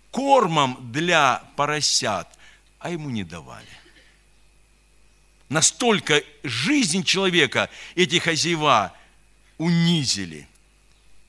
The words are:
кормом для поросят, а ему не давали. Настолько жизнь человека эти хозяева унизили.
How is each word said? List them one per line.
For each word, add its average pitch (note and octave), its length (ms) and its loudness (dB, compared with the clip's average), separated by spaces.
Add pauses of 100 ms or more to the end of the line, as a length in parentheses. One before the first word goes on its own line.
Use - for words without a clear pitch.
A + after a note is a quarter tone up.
(120)
кормом F3+ 640 2 (160)
для D3+ 500 2 (140)
поросят, C3+ 680 -2 (520)
а D#3 120 -10
ему D#3 180 -10
не G#2+ 160 -6
давали. F2 420 -18 (1800)
Настолько D#3 760 2 (200)
жизнь E3+ 600 0
человека D#3+ 680 2 (260)
эти E3+ 240 2
хозяева D3+ 760 0 (640)
унизили. C#3 880 0 (800)